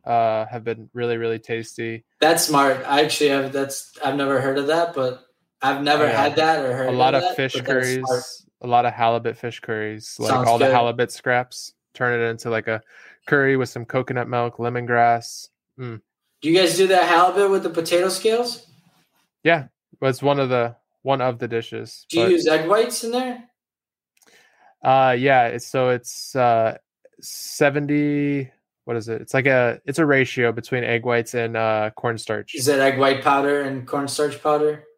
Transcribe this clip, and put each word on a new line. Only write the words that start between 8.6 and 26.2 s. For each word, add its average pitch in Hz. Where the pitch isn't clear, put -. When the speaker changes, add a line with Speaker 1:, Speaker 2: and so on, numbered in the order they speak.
Speaker 1:
a -
lot 120
of 120
halibut 117
fish 117
curries, 107
like, 113
Speaker 2:
Sounds 120
Speaker 1:
all 117
the 113
Speaker 2:
good. 131
Speaker 1:
halibut 120
scraps, -
turn 120
it 117
into, 113
like, 113
a 110
curry 135
with 127
some 120
coconut 127
milk, 120
lemongrass. 117
Mm. 117
Speaker 2:
Do 147
you 170
guys 175
do 190
that 185
halibut 180
with 190
the 175
potato 170
scales? 226
Speaker 1:
Yeah, 156
it's 131
one 143
of 135
the, 120
one 135
of 123
the 120
dishes, 113
Speaker 2:
Do -
you -
Speaker 1:
but 190
Speaker 2:
use 160
egg 156
whites 226
in 226
there? 247
Speaker 1:
Uh, 131
yeah, 127
it's, 120
so 127
it's, -